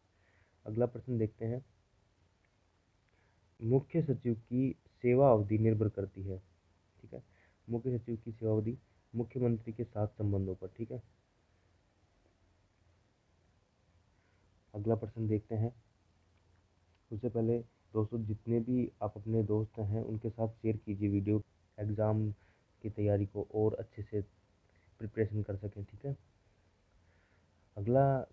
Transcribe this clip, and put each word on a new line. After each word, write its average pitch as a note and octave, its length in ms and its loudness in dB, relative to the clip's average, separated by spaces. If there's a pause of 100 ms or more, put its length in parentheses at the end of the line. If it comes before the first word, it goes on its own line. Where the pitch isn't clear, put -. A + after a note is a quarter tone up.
(680)
अगला A2 200 2
प्रश्न A#2+ 320 -4
देखते A2 260 0
हैं, A#2+ 200 -2 (2000)
मुख्य C3+ 420 2
सचिव A#2+ 320 0
की B2 400 -2 (280)
सेवा B2+ 280 6
अवधि G#2+ 280 4
निर्भर A2 300 4
करती G2 340 -6
है, F#2+ 160 -8 (600)
ठीक A2 140 -18
है, B2 80 -12 (460)
मुख्य A#2 300 -2
सचिव A#2 180 -6
की A2+ 160 -12
सेवा A2 200 -2
अवधि G#2+ 260 0 (360)
मुख्यमंत्री A#2 580 -2
के A2+ 120 -6
साथ G#2+ 240 -2
संबंधों G2 460 0
पर, F#2 140 -12
ठीक A#2 240 -8
है। B2+ 100 -8 (3750)
अगला G#2+ 200 2
प्रश्न A2 340 -4
देखते G#2+ 260 0
हैं, A2+ 160 0 (1400)
उससे A#2+ 180 -6
पहले A#2 300 0 (340)
दोस्तों A2 320 -2
जितने A2 360 -2
भी B2 300 0 (120)
आप G#2+ 140 -6
अपने A2 260 0
दोस्त G#2+ 360 0
हैं G#2+ 240 -2
उनके A2+ 280 -4
साथ A2+ 220 -2
share A2+ 240 -2
कीजिए G#2 320 -2
video, G2+ 340 2 (360)
exam G#2+ 520 0 (540)
की G#2+ 60 -4
तैयारी G2+ 360 2
को G2+ 280 -6
और G#2+ 200 2
अच्छे - 280 -10
से G#2 180 -4 (800)
preparation G#2+ 420 -2
कर G2+ 140 -6
सकें, G2+ 280 -10
ठीक - 220 -18
है। C#3 100 -4 (1600)
अगला C3 560 4